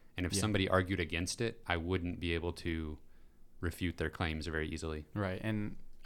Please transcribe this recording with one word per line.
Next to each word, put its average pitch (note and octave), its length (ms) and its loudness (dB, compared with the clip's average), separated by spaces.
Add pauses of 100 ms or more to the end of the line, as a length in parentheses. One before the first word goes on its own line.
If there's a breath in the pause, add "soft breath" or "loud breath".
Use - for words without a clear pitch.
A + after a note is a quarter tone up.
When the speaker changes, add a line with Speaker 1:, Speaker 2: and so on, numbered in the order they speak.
(160 soft breath)
Speaker 1:
And F2+ 80 2
if E2 80 2
Speaker 2:
Yeah. G2 80 2
Speaker 1:
somebody G2+ 280 4
argued F#2 320 4
against E2+ 400 0
it, A2+ 260 -2
I F2 100 4
wouldn't F2 440 0
be E2+ 140 0
able E2 180 0
to D#2+ 460 -2 (640 soft breath)
refute F2 360 -2
their D#2+ 140 0
claims D#2 360 -2
very D#2 220 0
easily. D#2 440 -4
Speaker 2:
Right. G2 300 0
And G#2+ 320 0 (320)